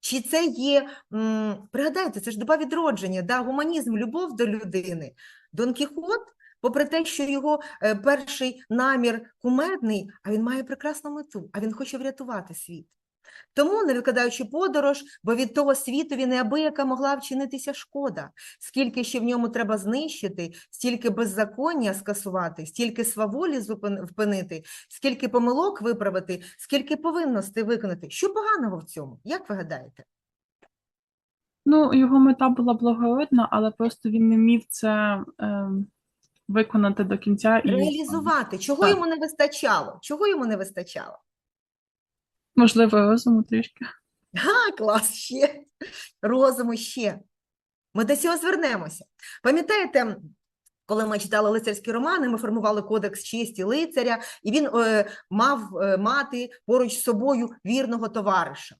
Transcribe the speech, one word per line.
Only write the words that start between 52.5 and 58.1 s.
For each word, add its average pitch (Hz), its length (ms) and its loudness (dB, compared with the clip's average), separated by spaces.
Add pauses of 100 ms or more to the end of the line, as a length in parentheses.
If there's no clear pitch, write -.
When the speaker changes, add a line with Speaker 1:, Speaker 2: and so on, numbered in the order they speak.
Speaker 1:
кодекс 202 400 -2
честі 226 400 -6
лицаря, 240 600 0 (200)
і 214 80 -4
він, 285 160 2
е, 220 440 2 (200)
мав, 214 460 0
е, 190 200 2
мати 247 540 -2 (160)
поруч 240 320 2
з - 40 -4
собою 233 480 2 (140)
вірного 233 440 -2
товариша. 190 720 -2